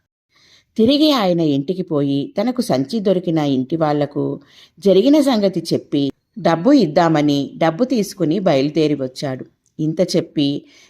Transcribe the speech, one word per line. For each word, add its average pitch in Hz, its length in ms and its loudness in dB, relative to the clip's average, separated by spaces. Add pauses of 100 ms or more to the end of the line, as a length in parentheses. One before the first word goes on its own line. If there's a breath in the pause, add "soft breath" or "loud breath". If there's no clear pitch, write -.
(760 soft breath)
తిరిగి 285 360 4
ఆయన 185 280 0
ఇంటికి 156 420 -2
పోయి 143 580 -2
తనకు 247 200 -2
సంచి 139 400 -2
దొరికిన 180 380 0
ఇంటి 139 380 -2
వాళ్లకు 147 640 -2 (380 soft breath)
జరిగిన 202 420 4
సంగతి 202 520 0
చెప్పి 143 380 -2 (280)
డబ్బు 170 340 2
ఇద్దామని 151 840 2
డబ్బు 165 280 0
తీసుకుని 196 540 -2
బయలుదేరి 151 560 0
వచ్చాడు. 131 500 -8 (360)
ఇంత 160 360 -2
చెప్పి 143 480 -4 (240 soft breath)